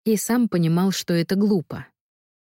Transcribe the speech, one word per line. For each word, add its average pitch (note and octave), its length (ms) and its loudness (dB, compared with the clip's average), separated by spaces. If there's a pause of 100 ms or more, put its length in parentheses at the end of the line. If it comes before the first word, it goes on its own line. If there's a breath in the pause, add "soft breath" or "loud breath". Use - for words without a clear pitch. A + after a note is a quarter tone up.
и G#3+ 120 2
сам A#3 320 0
понимал, F3 420 2
что - 220 -4
это E3+ 220 0
глупо. G3 520 -2 (580)